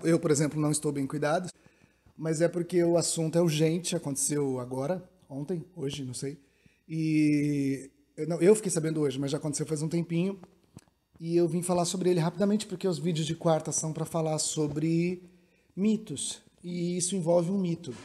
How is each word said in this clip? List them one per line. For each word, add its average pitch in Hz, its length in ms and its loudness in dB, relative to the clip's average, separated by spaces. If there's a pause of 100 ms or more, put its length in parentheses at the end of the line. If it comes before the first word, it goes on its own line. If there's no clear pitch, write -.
Eu, 165 100 6
por 160 140 2
exemplo, 147 260 2
não 151 140 2
estou 151 180 -2
bem 143 160 -2
cuidado, 151 460 -2 (640)
mas 156 240 -2
é 170 80 4
porque 175 340 0
o 170 160 6
assunto 160 400 0
é 170 40 6
urgente, 160 520 2
aconteceu 143 680 -2
agora, 135 420 -4 (240)
ontem, 147 380 -6 (100)
hoje, 143 300 -6
não 127 80 -8
sei. 143 260 -8 (480)
E 147 1040 2 (240)
eu, 156 100 -6
não, 160 160 -2
eu 202 140 8
fiquei 214 160 -4
sabendo 156 300 0
hoje, 135 180 0
mas 139 120 -2
já 151 60 -2
aconteceu 147 280 -4
faz 147 160 -4
um 156 80 -2
tempinho. 170 500 -2 (800)
E 165 160 -2
eu 170 100 4
vim 165 160 0
falar 175 220 0
sobre 180 260 0
ele 175 120 4
rapidamente, 202 440 2
porque 185 220 -4
os 165 120 0
vídeos 160 280 -2
de 165 80 -4
quarta 156 380 0
são 160 180 -4
pra 160 140 -4
falar 156 340 -2
sobre 165 880 0 (460)
mitos, 208 680 -2 (220)
e 175 320 -4
isso 180 220 -2
envolve 170 340 2
um 202 60 0
mito. 170 360 -2 (100)